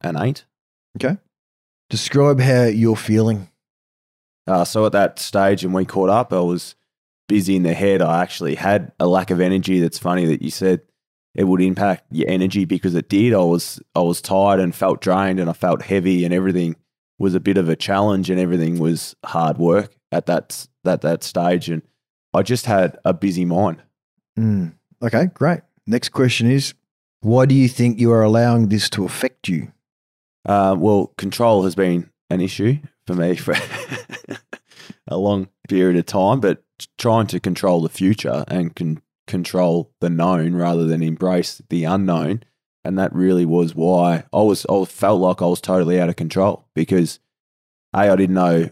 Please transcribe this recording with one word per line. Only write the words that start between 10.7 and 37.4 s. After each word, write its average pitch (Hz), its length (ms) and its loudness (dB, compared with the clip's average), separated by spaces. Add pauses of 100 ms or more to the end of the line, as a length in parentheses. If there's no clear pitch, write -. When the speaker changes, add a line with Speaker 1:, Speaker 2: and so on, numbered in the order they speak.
Speaker 1:
it 98 100 0
would 92 160 2
impact 92 500 0
your 78 180 -2
energy 95 360 0
because 87 300 -2
it 82 120 -2
did. 113 260 2
I 101 100 2
was, 87 360 -2 (160)
I 87 60 0
was 87 200 0
tired 98 380 2
and 90 160 0
felt 92 240 -2
drained, 95 400 0
and 85 100 -2
I 85 40 -6
felt - 300 -2
heavy, 92 420 0
and 87 80 0
everything 90 420 0 (440)
was 95 160 0
a 90 40 2
bit 95 180 2
of 85 120 2
a 80 60 2
challenge, 98 560 0
and 92 80 0
everything 85 400 0
was 82 360 -2 (100)
hard 80 340 -2
work 85 360 0 (160)
at 82 140 -4
that, - 420 -6 (180)
at 90 160 0
that 82 220 -2
stage. 87 460 -2
And 80 140 -6 (500)
I 92 80 2
just 117 240 -2
had 95 400 0
a 92 80 2
busy 90 320 -2
mind. 87 360 -2 (580)
Speaker 2:
Mm. 101 340 0 (280)
Okay, 120 320 0
great. 151 260 0 (280)
Next 117 220 -2
question 120 400 2
is, 135 240 0 (480)
why 123 240 4
do 131 100 4
you 131 140 6
think 120 300 0
you 117 120 4
are 113 120 4
allowing 113 460 4
this 104 220 0
to 95 140 -4
affect - 420 -8
you? 80 240 -4 (760)
Speaker 1:
Uh, 98 320 2
well, 101 400 2
control 101 460 2
has 90 120 -2
been 90 340 0 (200)
an 90 120 -2
issue 107 380 -2 (260)
for 92 80 -6
me 87 220 0
for - 180 -6 (800)
<laughs> - 760 -20
a 82 100 -6
long 98 300 -2 (200)
period 92 300 2
of 85 80 0
time, 104 340 0
but 98 240 -2 (340)
trying 113 300 0
to 90 120 -6
control 90 420 0